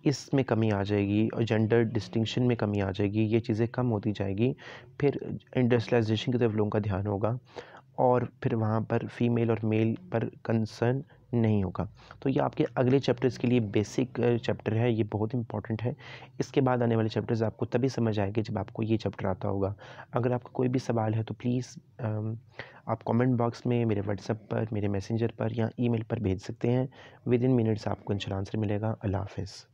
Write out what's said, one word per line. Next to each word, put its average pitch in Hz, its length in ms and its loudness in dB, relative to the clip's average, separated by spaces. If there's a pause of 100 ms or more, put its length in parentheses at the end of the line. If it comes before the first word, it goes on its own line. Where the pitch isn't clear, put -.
इसमें 139 400 0
कमी 110 260 2
आ 98 120 0
जाएगी 101 460 2
और 117 160 -2
जेंडर 110 400 4
डिस्टिंक्शन 113 580 -2
में 123 140 2
कमी 104 240 0
आ 98 100 0
जाएगी, 104 340 0
ये 110 160 2
चीज़ें 113 280 0
कम 127 180 -2
होती 107 260 0
जाएगी। 101 440 0 (440)
फिर 135 380 0 (180)
इंडस्ट्रियलाइजेशन 117 760 2
की 123 60 2
तरफ 117 140 4
लोगों 107 180 0
का 110 80 0
ध्यान 101 280 -2
होगा 104 320 0 (600)
और 123 260 4 (180)
फिर 123 120 0
वहाँ 110 260 2
पर 113 260 -2
फीमेल 117 440 2
और 110 140 2
मेल 113 340 2 (140)
पर 117 120 0
कंसर्न 117 800 0 (300)
नहीं 107 300 4
होगा। 90 240 -4 (340)
तो 135 80 0
ये 139 100 0
आपके 135 240 0
अगले 131 360 2
चैप्टर्स 120 380 0
के 120 100 0
लिए 123 120 4
बेसिक, 110 600 -2
अ, 120 160 2
चैप्टर 110 380 -2
है, 117 200 2
ये 110 100 0
बहुत 107 300 -2
इंपॉर्टेंट 113 480 -4
है। 123 140 -4 (440)
इसके - 200 0
बाद 127 220 4
आने 117 140 4
वाले 110 120 2
चैप्टर्स 110 340 0
आपको 110 240 -2
तभी 127 220 0
समझ 110 320 0
आएंगे 104 220 0
जब 104 160 -4
आपको 95 240 -4
ये 110 140 2
चैप्टर 101 300 -4
आता 98 220 -2
होगा। 98 260 0 (380)
अगर 123 200 2
आपका 123 220 -4
कोई 127 140 0
भी 127 100 0
सवाल 110 360 0
है 110 80 -2
तो 110 120 -8
प्लीज़ 123 420 -4 (220)
अम, 110 400 -4 (500)
आप 113 140 -2
कमेंट 120 360 2
बॉक्स 117 280 -2
में, 120 180 2
मेरे 104 180 0
WhatsApp 104 340 -2 (140)
पर, 117 220 0
मेरे 104 160 -2
मैसेंजर 110 500 -2
पर 113 140 -2
या 113 180 0 (100)
ईमेल 117 220 0
पर 113 180 -4
भेज 95 200 0
सकते - 280 -4
हैं। 127 200 0 (400)
Within 123 320 4
minutes 110 280 0
आपको 101 240 -4
इंशाल्लाह 101 260 -4
आंसर 101 200 -6
मिलेगा। 107 460 -2
अल्लाह 98 160 -2
हाफ़िज़। - 540 -10